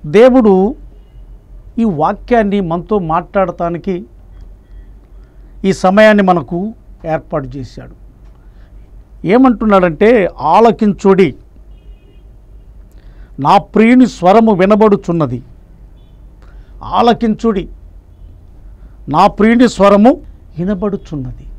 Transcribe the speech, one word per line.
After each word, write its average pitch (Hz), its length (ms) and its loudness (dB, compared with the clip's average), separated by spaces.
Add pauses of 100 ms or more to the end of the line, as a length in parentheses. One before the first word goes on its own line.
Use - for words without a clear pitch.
దేవుడు 214 680 2 (1040)
ఈ 226 40 -2
వాక్యాన్ని 202 760 -2
మనతో 175 380 -6
మాట్లాడటానికి 175 1040 -6 (1600)
ఈ 190 80 0
సమయాన్ని 208 500 2
మనకు 180 500 -4 (400)
ఏర్పాటు 160 340 -8
చేశాడు. - 560 -18 (1200)
ఏమంటున్నాడంటే, 208 1080 2
"ఆలకించుడి, 196 1000 0 (2000)
నా 156 180 2
ప్రియుని 226 500 2
స్వరము 214 460 2
వినబడుచున్నది." 180 920 0 (1400)
ఆలకించుడి, 208 840 -2 (1400)
నా 170 180 0
ప్రియుని 226 420 2
స్వరము 202 520 2 (360)
వినబడుచున్నది. 180 880 -8 (120)